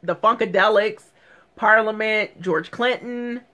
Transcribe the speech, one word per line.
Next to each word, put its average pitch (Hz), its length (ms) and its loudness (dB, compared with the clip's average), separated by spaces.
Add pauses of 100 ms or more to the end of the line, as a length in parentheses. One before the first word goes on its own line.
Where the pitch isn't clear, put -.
the 175 140 -4
Funkadelics, 214 960 2 (440)
Parliament, 214 840 0
George 170 300 -4
Clinton. 240 680 -6 (120)